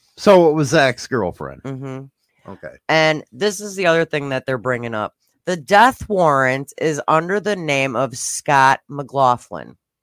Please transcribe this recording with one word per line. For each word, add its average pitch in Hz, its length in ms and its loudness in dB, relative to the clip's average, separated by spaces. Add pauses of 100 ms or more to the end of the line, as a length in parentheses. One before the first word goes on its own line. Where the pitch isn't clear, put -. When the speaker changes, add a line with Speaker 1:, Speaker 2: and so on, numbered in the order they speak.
(180)
Speaker 1:
So 180 320 6
it 151 40 2
was 151 180 0
the 160 100 4
ex-girlfriend. 101 840 -4
Speaker 2:
Mm-hmm. 135 880 -14
Speaker 1:
Okay. - 240 -18 (140)
Speaker 2:
And 156 420 0
this 185 300 -4
is 202 140 -14
the 185 120 -2
other 165 180 2
thing 143 240 -6
that 131 160 -6
they're 131 120 -4
bringing 117 360 -6
up. 107 220 -6 (300)
The 180 120 -4
death 202 500 2
warrant 139 680 2
is 147 300 -2
under 170 320 0
the 202 160 -4
name 139 400 -2
of 127 220 -4
Scott - 720 2
McLaughlin. 123 880 -2 (260)